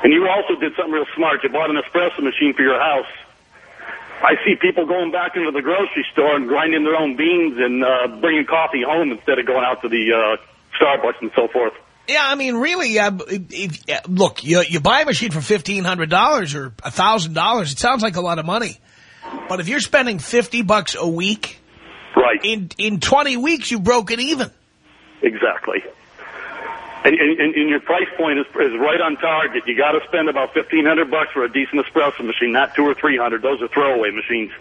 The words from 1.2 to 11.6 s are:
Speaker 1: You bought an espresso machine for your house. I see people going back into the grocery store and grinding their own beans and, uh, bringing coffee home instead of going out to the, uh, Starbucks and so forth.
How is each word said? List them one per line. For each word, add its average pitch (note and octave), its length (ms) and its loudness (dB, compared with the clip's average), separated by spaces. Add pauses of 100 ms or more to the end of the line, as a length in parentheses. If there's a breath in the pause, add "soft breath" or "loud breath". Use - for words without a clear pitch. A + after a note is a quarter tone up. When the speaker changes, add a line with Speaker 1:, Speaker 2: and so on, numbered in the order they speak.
Speaker 1:
You C#3 60 0
bought D#3 220 -2
an D3+ 100 0
espresso F3 420 -2
machine C#3 320 0
for C#3+ 80 0
your C3 160 4
house. C#3 300 0 (1120 loud breath)
I - 220 4
see G3+ 160 4
people E3+ 260 2
going F3 240 -2
back F3 240 -2
into E3 160 0
the C#3+ 120 -2
grocery E3+ 500 -2
store D3 240 4
and C3 100 -2
grinding D3+ 380 2
their D#3 120 2
own D3 200 0
beans E3 420 2
and, B2 260 2
uh, B2 360 2
bringing D#3 260 2
coffee D3 400 0
home D#3 260 0
instead B2 260 0
of A#2 80 -2
going B2+ 180 2
out B2+ 180 -2
to A#2+ 60 -4
the, A2+ 260 2
uh, A2 220 2 (440)
Starbucks B2+ 400 2
and A2+ 140 -6
so A#2 140 2
forth. A#2 240 0 (340)